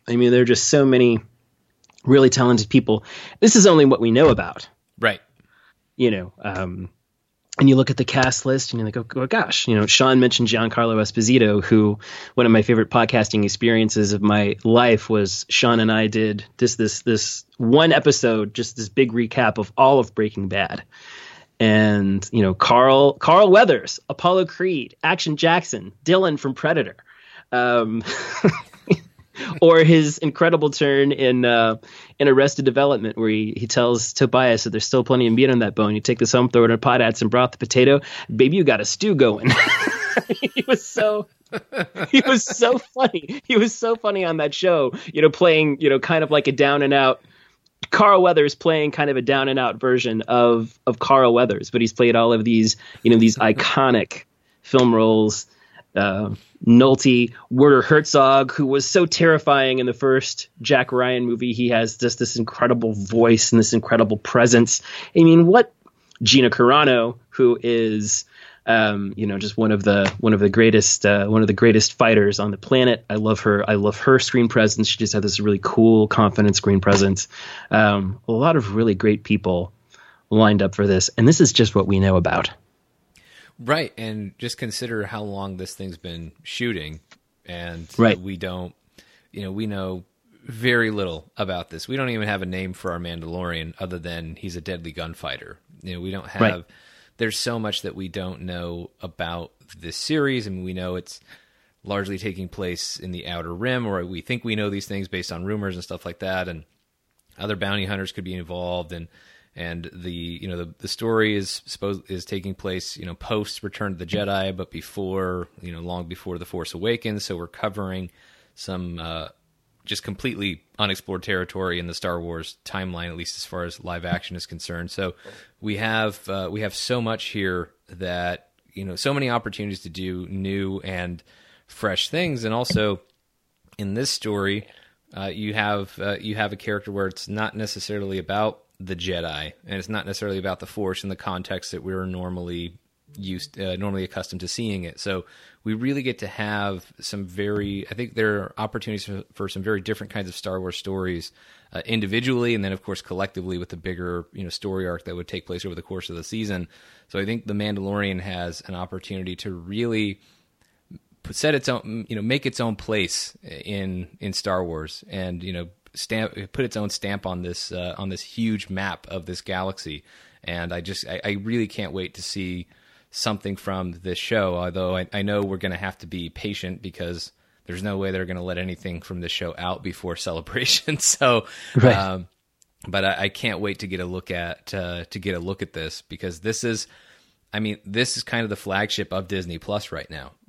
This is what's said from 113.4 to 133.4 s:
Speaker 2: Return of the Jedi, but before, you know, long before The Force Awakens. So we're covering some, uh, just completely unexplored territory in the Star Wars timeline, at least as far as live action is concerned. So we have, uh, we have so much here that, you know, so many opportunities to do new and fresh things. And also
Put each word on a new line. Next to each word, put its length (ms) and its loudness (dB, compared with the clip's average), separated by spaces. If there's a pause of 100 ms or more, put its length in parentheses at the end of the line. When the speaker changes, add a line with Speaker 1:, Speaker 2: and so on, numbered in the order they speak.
Speaker 2:
Return 300 -8
of 60 -10
the 80 -12
Jedi, 500 -4
but 140 -12
before, 800 -8 (140)
you 100 -14
know, 80 -14
long 280 -10
before 300 -12
The 60 -14
Force 300 -10
Awakens. 500 -6
So 120 -8
we're 100 -12
covering 640 -8 (460)
some, 420 -10
uh, 300 -10 (560)
just 180 -8
completely 600 -8 (160)
unexplored 440 -6
territory 560 -6
in 80 -8
the 80 -12
Star 260 -6
Wars 440 -12
timeline, 460 -10
at 60 -14
least 200 -12
as 80 -14
far 200 -10
as 200 -14
live 220 -10
action 280 -6
is 120 -12
concerned. 440 -12
So 240 -8 (460)
we 160 -6
have, 520 -6
uh, 220 -6
we 120 -8
have 120 -8
so 280 -6
much 240 -6
here 440 -6 (200)
that, 580 -8 (240)
you 120 -12
know, 120 -10
so 180 -4
many 160 -4
opportunities 520 -8
to 80 -14
do 380 -10
new 520 -6
and 420 -10 (440)
fresh 420 -6
things. 360 -6
And 100 -4
also 480 -2 (760)